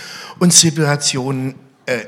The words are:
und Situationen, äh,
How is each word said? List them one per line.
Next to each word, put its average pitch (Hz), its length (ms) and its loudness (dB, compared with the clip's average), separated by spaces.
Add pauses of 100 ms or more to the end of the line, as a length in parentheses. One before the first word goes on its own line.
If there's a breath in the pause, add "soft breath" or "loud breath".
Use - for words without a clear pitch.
(380 loud breath)
und 180 160 4
Situationen, 139 1000 0 (280)
äh, 117 240 -4